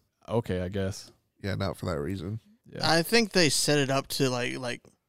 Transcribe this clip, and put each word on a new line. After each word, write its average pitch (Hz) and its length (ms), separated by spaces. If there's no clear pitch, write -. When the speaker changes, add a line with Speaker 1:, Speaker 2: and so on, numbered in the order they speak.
Speaker 1:
Okay, 92 320
I 90 80
guess. 95 420
Speaker 2:
Yeah, 98 120
not 95 240
for - 80
that 82 120
reason. 92 420
Speaker 1:
Yeah. - 120
Speaker 3:
I 160 200
think 226 300
they 175 160
set 147 300
it 135 120
up 135 180
to, 135 200
like, 127 300
like, 123 240